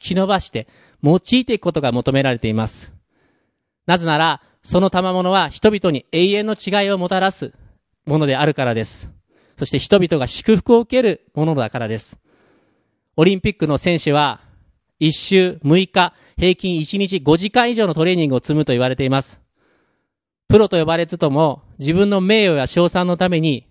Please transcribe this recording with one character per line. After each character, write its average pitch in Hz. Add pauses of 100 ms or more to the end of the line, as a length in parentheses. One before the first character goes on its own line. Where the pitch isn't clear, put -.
き -
伸 190
ば 190
し -
て 110 (360)
用 147
い 180
て 247
い 202
く -
こ 175
と 156
が 135
求 123
め 135
ら 131
れ 117
て 120
い 110
ま 110
す。 - (920)
な 175
ぜ 175
な 160
ら、 160 (220)
そ -
の 190
賜 185
物 185
は 180
人 208
々 196
に 139
永 175
遠 208
の 220
違 202
い 202
を 196
も 180
た 185
ら 190
す - (540)
も 151
の 151
で 135
あ 139
る 151
か 139
ら 120
で 113
す。 - (480)
そ -
し -
て 143
人 202
々 170
が 131
祝 -
福 233
を 233
受 226
け 254
る 196
も 151
の 160
だ 120
か -
ら 117
で 110
す。 - (1000)
オ 156
リ 196
ン 185
ピ 214
ッ 190
ク 160
の 147
選 170
手 151
は、 143 (580)
一 156
週 180
六 151
日、 185 (220)
平 180
均 180
一 156
日 196
五 143
時 180
間 240
以 240
上 220
の 165
ト 160
レ 180
ー -
ニ 165
ン -
グ 131
を -
積 -
む 151
と 139
言 120
わ 127
れ 127
て 135
い 131
ま 135
す。 - (1080)
プ 208
ロ 214
と 180
呼 160
ば 165
れ 170
つ 170
つ -
と 156
も、 147 (160)
自 143
分 196
の 202
名 208
誉 170
や 131
称 170
賛 180
の 180
た 185
め 175
に、 151